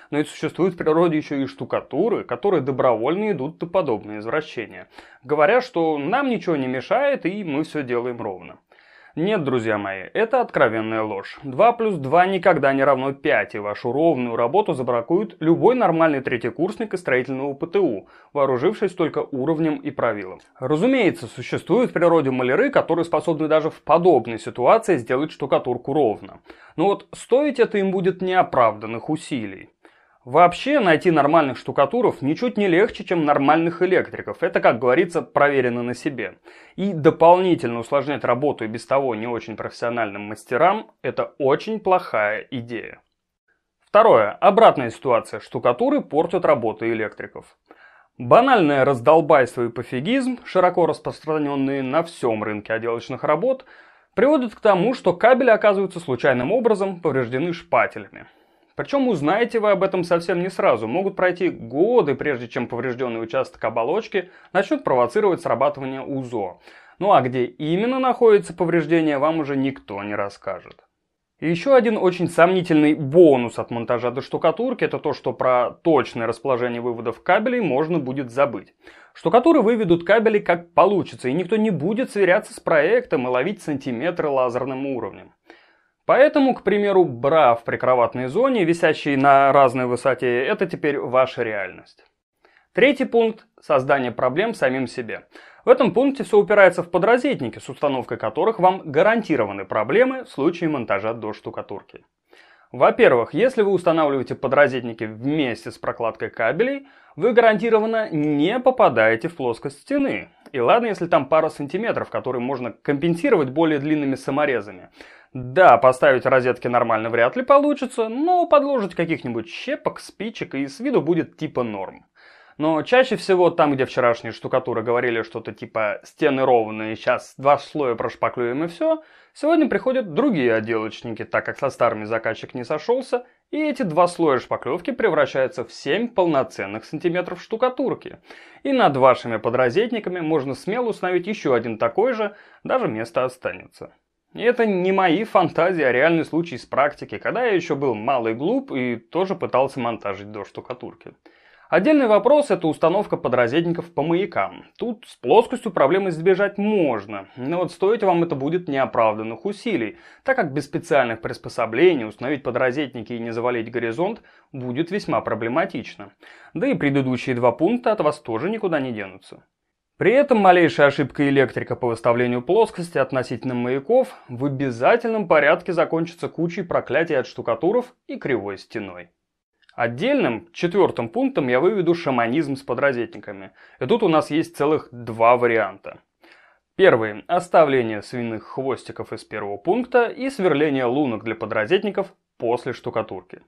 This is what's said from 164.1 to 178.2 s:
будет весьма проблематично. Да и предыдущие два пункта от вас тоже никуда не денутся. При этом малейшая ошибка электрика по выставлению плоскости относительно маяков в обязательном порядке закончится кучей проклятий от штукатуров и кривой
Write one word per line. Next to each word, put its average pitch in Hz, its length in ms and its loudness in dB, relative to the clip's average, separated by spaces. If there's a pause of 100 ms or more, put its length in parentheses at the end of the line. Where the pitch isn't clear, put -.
будет 131 400 -6
весьма 175 300 -2
проблематично. 117 920 -6 (420)
Да 202 140 -4
и 254 60 0
предыдущие 135 600 -2
два 120 160 2
пункта 226 400 0
от 208 100 0
вас 151 200 0
тоже 117 280 -6
никуда 165 300 -4
не 131 140 -4
денутся. 95 500 -14 (540)
При 175 160 2
этом 269 260 4
малейшая 180 480 6
ошибка 143 420 0
электрика 127 480 0
по 123 120 -4
выставлению 120 520 0
плоскости 175 560 -2
относительно 127 580 -4
маяков 139 540 0 (220)
в 127 160 -6
обязательном 160 840 0
порядке 165 460 2
закончится 165 540 -2
кучей 170 340 -6
проклятий 147 560 -2
от 120 80 -4
штукатуров 160 680 -4 (120)
и 269 100 -12
кривой 101 400 -4